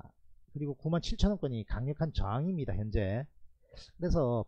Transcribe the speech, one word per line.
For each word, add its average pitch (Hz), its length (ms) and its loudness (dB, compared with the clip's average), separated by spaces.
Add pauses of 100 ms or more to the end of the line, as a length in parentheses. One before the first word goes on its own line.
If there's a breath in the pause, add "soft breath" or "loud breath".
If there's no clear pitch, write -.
(540)
그리고 143 200 -6
구만 160 300 0
칠천 202 260 4
원권이 135 360 -2
강력한 143 480 -2
저항입니다, 123 600 0
현재. 107 520 0 (720 loud breath)
그래서 143 500 2